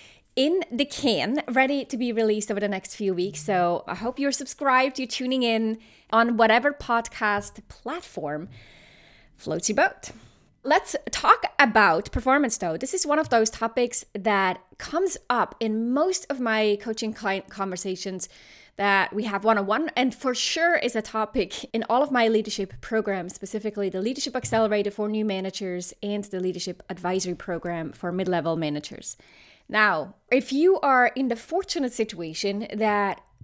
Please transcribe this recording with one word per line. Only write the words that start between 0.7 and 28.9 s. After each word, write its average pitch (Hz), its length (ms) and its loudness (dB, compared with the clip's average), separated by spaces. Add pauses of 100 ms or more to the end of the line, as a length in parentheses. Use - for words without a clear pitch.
the 240 140 0
can, 214 640 0
ready 262 380 2
to - 100 -8
be 240 160 -2
released 214 380 0
over 202 100 -2
the 208 80 0
next - 280 -6
few 190 180 0
weeks. 175 280 -4
So 175 440 2
I - 80 -6
hope 220 240 -6
you're 277 120 0
subscribed, 269 680 0
you're 254 100 -4
tuning 254 340 -2
in 226 360 0 (340)
on 233 240 4
whatever 233 380 6
podcast 226 920 -4
platform 170 840 -8 (840)
floats 160 340 -4
your 202 60 -2
boat. - 340 0 (520)
Let's 311 320 2 (160)
talk - 340 4 (140)
about 214 540 4
performance, 262 460 2
though. 165 180 -2
This 262 160 -4
is 370 140 0
one 294 120 2
of 311 120 -2
those 220 180 4
topics 240 640 -2
that 190 480 2 (160)
comes 349 400 -2 (140)
up 240 300 0
in 226 340 0
most 359 340 0
of 269 100 -4
my 220 440 2
coaching 220 320 -6
client 196 340 -4
conversations 185 800 -6 (480)
that 196 360 2
we 214 120 -2
have 202 200 -2
one-on-one, 214 500 2
and 262 200 2
for 254 200 -2
sure 330 420 2
is 240 200 -2
a 214 60 -2
topic 214 720 -4
in 220 160 -2
all 247 120 4
of 285 80 0
my 240 180 4
leadership 220 520 0
programs, 196 540 -2
specifically 208 560 -4
the 185 100 -4
Leadership 240 340 -4
Accelerator 208 560 2
for 208 160 -4
new 214 160 -2
managers 190 720 -4 (100)
and 202 220 -4
the 190 160 -6
Leadership 180 480 -6
Advisory 180 460 -4
Program 170 580 -6
for - 180 -6
mid-level 175 460 0
managers. 151 600 -6 (500)